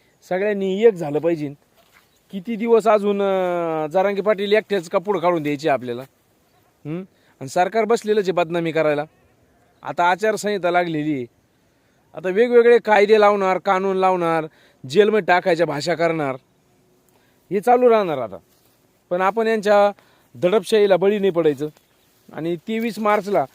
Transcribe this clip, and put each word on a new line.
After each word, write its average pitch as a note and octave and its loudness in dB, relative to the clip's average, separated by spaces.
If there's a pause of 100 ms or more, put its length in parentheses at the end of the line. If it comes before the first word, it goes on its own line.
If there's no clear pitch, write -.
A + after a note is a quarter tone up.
(300)
सगळ्यांनी G3 -2
एक A3+ 8
झालं D3+ -6
पाहिजे. D3 -2 (800)
किती G3 -8
दिवस A3 2
अजून, G3+ 2
अं, F3 -2
जरांगे G3 0
पाटील G3+ -2
एकट्याच G3+ 0
का G3 -2
पुढं F#3 -2
काढून E3+ 0
द्यायचे D3 -2
आपल्याला? B2 -2 (840)
हं? E3+ -8 (360)
आणि C3+ -14
सरकार F#3+ 0
बसलेलंच G#3+ 0
आहे F#3 -2
बदनामी E3+ -2
करायला. D3+ 0 (800)
आता E3+ -2
आचारसंहिता G3 -2
लागलेली D#3+ -2
आहे, B2+ -6 (880)
आता E3 -8
वेगवेगळे A#3+ 4
कायदे G#3 4
लावणार, G3 2
कानून F#3+ -2
लावणार, F3 0 (440)
जेलमध्ये G#3 2
टाकायच्या F3 2
भाषा D3 -4
करणार, D#3 -2 (1160)
हे G3+ -2
चालू B3 4
राहणार F#3+ 2
आता. G#2 -8 (720)
पण F3+ -4
आपण A3 0
यांच्या G3+ 2 (440)
दडपशाहीला F#3+ 2
बळी G3+ 0
नाही G3 0
पडायचं. D3+ 0 (680)
आणि E3+ -6
तेवीस A3 -6
मार्चला G#3 0